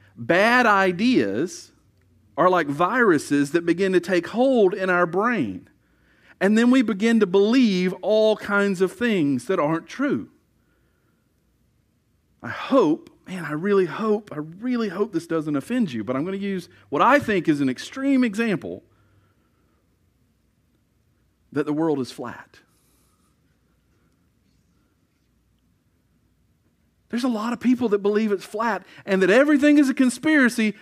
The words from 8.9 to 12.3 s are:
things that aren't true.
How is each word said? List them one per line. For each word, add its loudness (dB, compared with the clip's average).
things -2
that -2
aren't -2
true. -4